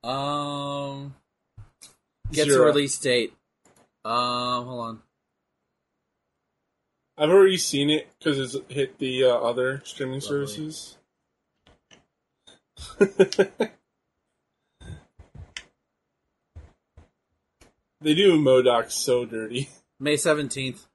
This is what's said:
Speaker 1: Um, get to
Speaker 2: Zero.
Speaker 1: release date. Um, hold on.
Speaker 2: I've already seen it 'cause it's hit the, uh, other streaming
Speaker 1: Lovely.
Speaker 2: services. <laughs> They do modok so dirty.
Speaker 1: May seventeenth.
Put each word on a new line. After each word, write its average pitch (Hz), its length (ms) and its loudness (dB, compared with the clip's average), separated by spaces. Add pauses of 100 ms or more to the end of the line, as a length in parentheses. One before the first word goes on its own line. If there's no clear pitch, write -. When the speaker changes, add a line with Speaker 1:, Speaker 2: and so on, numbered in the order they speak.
Speaker 1:
Um, 143 1120 -6 (1160)
get 151 140 0
to 147 60 2
Speaker 2:
Zero. 131 160 6
Speaker 1:
release 143 300 0
date. 123 360 0 (720)
Um, 123 600 -2
hold 123 200 -10
on. 113 160 -14 (2250)
Speaker 2:
I've 151 120 2
already 190 280 8
seen 143 320 -2
it 151 180 0 (140)
'cause 147 160 0
it's 131 180 -6 (160)
hit 135 280 -6
the, 131 260 -2
uh, 123 120 4
other 127 480 -2
streaming 131 360 -8
Speaker 1:
Lovely. - 60 -12
Speaker 2:
services. 143 680 -8 (1800)
<laughs> - 960 0 (4000)
They 151 140 0
do 180 260 6
modok 123 520 4
so 123 340 -2
dirty. 113 440 -8 (300)
Speaker 1:
May 147 180 0
seventeenth. 139 760 -4